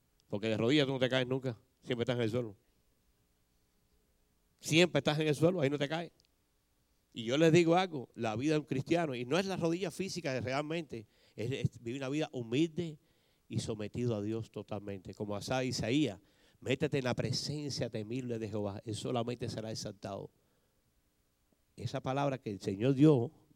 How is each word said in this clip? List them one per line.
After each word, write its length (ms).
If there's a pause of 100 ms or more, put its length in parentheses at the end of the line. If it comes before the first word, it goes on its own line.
(280)
Porque 200
de 80
rodillas 300
tú 60
no 60
te 100
caes 180
nunca. 320 (260)
Siempre 180
estás 140
en 60
el 80
suelo. 260 (2000)
Siempre 380
estás 200
en 100
el 60
suelo, 260
ahí 100
no 80
te 100
caes. 240 (1000)
Y 120
yo 140
les 140
digo 220
algo, 400
la 220
vida 160
de 80
un 60
cristiano, 480
y 100
no 140
es 80
la 100
rodilla 340
física 500
realmente, 680 (280)
es, 160
es 320
vivir 180
una 100
vida 220
humilde 680 (500)
y 100
sometido 560
a 80
Dios 300
totalmente. 640
Como 200
hacía 300
Isaías, 560 (400)
"Métete 380
en 60
la 100
presencia 760
temible 480
de 100
Jehová, 360
Él 100
solamente 540
será 240
exaltado." 580 (1500)
Esa 240
palabra 380
que 120
el 100
Señor 340
dio, 360 (260)